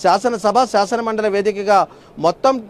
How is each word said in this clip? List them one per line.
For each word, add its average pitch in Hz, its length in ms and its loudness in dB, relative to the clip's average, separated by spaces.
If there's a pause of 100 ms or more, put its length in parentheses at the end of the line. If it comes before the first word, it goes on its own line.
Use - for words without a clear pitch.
శాసనసభ, 226 600 2
శాసనమండలి 220 640 -2
వేదికగా 196 580 0 (320)
మొత్తం 180 400 0 (120)